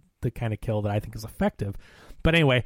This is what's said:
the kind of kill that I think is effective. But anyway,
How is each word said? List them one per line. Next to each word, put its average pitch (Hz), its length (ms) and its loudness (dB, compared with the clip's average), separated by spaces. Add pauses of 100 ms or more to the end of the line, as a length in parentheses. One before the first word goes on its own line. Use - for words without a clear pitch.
(220)
the 123 100 -2
kind 113 220 -4
of - 80 -6
kill 107 220 -2
that 101 80 -2
I 104 80 0
think - 160 -8
is 107 80 -12
effective. 104 520 -4 (480)
But 160 120 4
anyway, 135 300 4